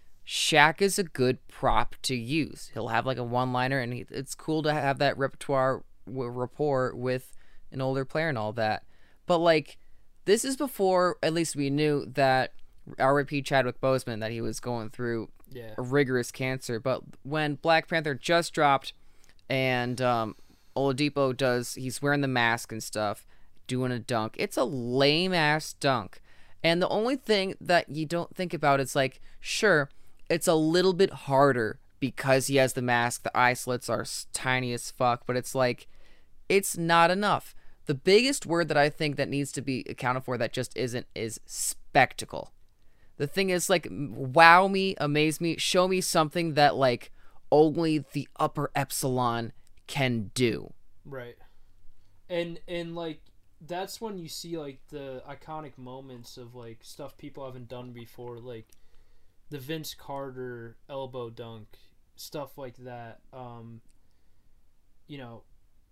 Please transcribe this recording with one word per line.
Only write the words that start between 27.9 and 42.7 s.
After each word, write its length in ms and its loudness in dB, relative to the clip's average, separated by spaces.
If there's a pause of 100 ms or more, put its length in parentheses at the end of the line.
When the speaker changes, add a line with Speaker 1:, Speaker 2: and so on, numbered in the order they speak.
Speaker 1:
you 160 -4
don't 280 -6
think 200 -4
about 260 4
is, 160 -2
like, 240 0 (180)
sure, 520 2 (400)
it's 180 2
a 60 6
little 400 4
bit 180 4
harder 640 4 (220)
because 460 2
he 100 2
has 160 6
the 100 -4
mask, 400 0
the 140 -4
eye 160 6
slits 380 -4
are 100 0
s-, 320 -10
tiny 400 -2
as 180 -8
fuck, 360 0
but 100 -2
it's 180 -6
like, 320 0 (600)
it's 280 2
not 340 6
enough. 440 0 (300)
The 100 0
biggest 520 4
word 220 0
that 100 2
I 100 6
think 280 -2
that 120 -2
needs 240 -2
to 80 -6
be 280 -4
accounted 360 -2
for 140 -4
that 160 -2
just 200 -6
isn't 400 -4
is 300 -8
spectacle. 1080 0 (680)